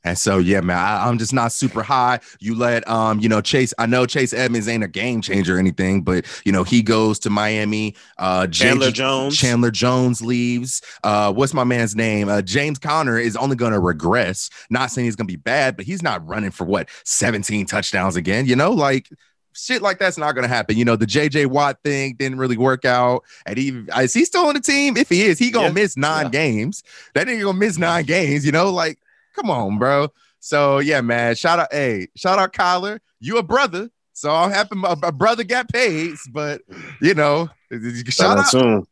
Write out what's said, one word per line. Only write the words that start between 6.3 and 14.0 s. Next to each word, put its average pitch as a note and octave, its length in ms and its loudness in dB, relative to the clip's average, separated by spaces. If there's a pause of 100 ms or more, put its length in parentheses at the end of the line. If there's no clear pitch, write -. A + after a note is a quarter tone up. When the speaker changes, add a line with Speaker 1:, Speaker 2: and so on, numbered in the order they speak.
Speaker 1:
you G2+ 80 2
know, F#2 100 2
he A2 200 2
goes A2 380 2
to G#2+ 100 -4
Miami. G#2+ 680 -2 (200)
Uh, F#2 300 0
Speaker 2:
Chandler C3 400 2
Speaker 1:
J B2+ 60 2
J - 40 -6
Speaker 2:
Jones. C3+ 400 -2
Speaker 1:
Chandler A#2+ 360 2
Jones B2 500 0
leaves. A#2+ 600 -2 (200)
Uh, G#2 300 2
what's C3+ 200 2
my C3 120 0
man's A#2 320 0
name? G#2+ 320 0
Uh, G#2 120 2
James A2+ 380 -2
Conner C#3+ 400 0
is A#2 180 -2
only C3 200 0
gonna A2 240 0
regress. F2+ 680 0 (220)